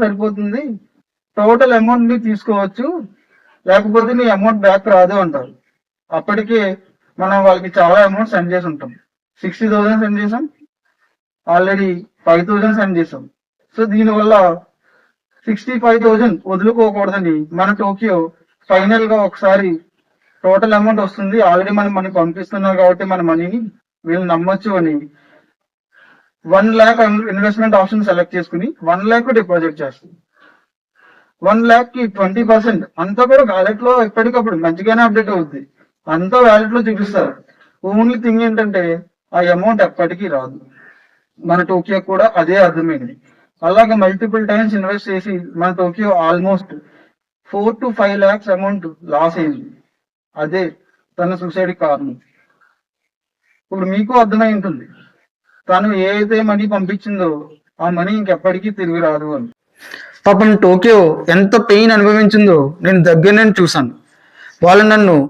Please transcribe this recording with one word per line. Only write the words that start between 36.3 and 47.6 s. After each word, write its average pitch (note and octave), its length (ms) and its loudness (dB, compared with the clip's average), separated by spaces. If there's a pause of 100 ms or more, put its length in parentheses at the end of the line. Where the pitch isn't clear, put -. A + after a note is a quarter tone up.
వ్యాలెట్ G#3+ 300 4
లో A#3 120 0
చూపిస్తారు. G3+ 440 -4 (580)
Only A3+ 340 0
థింగ్ A3+ 240 0
ఏంటంటే G#3 340 -2 (540)
ఆ - 20 0 (180)
అమౌంట్ G#3 320 0
ఎప్పటికీ F3+ 380 -6 (100)
రాదు. C3 220 -10 (920)
మన - 100 2 (100)
టోక్యో F#3 300 -2 (100)
కూడా F#3+ 160 2 (160)
అదే F3+ 240 0
అర్థమైంది. D#3+ 480 -4 (540)
అలాగే G#3+ 340 4
మల్టిపుల్ G3+ 480 -2
టైమ్స్ G#3+ 280 0
ఇన్వెస్ట్ G3+ 340 -6
చేసి F#3+ 200 -6 (280)
మన F3+ 100 0 (100)
టోక్యో F#3 300 -2 (140)
almost F#3 440 -2 (800)
four G3+ 200 -2 (100)